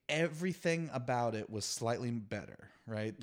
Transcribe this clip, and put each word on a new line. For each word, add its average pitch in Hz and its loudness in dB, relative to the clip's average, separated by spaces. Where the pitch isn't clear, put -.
everything 165 2
about 120 2
it 107 -2
was 107 -2
slightly 120 0
better, - -6
right? 110 -2